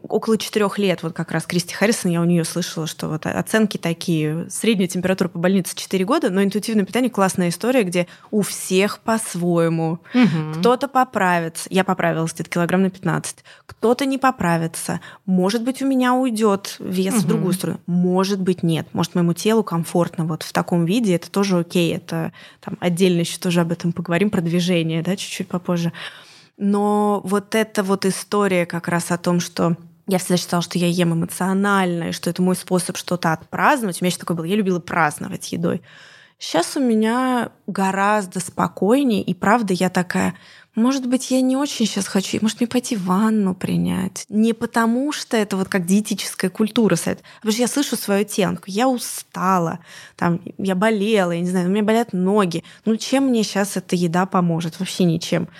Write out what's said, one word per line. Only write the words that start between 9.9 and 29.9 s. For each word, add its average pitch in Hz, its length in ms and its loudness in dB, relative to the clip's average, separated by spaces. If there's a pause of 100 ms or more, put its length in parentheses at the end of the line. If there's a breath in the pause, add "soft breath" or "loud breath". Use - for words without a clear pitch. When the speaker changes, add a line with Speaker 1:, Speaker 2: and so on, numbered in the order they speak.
Speaker 2:
Мгм. 156 400 4
Speaker 1:
Кто-то 240 340 2
поправится, 185 840 0
я 190 120 4
поправилась 170 500 -2
где-то - 160 -10
килограмм 175 340 2
на 185 60 2
пятнадцать, 160 540 -4 (240 loud breath)
кто-то 247 380 0
не 269 120 -2
поправится, 170 840 -2 (260 loud breath)
может 196 360 2
быть, 262 200 -4
у 269 40 2
меня 254 280 2
уйдёт 220 640 0
вес 190 340 -2
в 247 60 4
Speaker 2:
Мгм. 160 80 2
Speaker 1:
другую 180 260 2
сторону, 175 340 -4
может 185 540 2
быть, 185 220 -2
нет, 165 300 0
может, 170 220 -2
моему 170 180 2
телу 220 300 2
комфортно 170 640 -2
вот 160 180 -6
в - 80 -14
таком 175 340 0
виде, 196 300 2
это 170 160 -4
тоже 196 280 2
окей, 170 360 0
это 165 360 -6 (280 loud breath)
там - 200 -12
отдельно 180 420 2
ещё - 180 -4
тоже 175 220 2
об 165 100 0
этом 170 220 -2
поговорим, 175 380 0
про 190 100 0
движение, 170 640 0
да, 175 120 -2
чуть-чуть - 320 -8
попозже. 175 440 -2 (680 loud breath)
Но 208 680 2
вот 202 320 -2
эта 220 260 0
вот 190 240 0
история 185 600 0
как 170 200 -6
раз 175 240 0
о 175 60 0
том, 175 220 0
что 170 380 0 (300)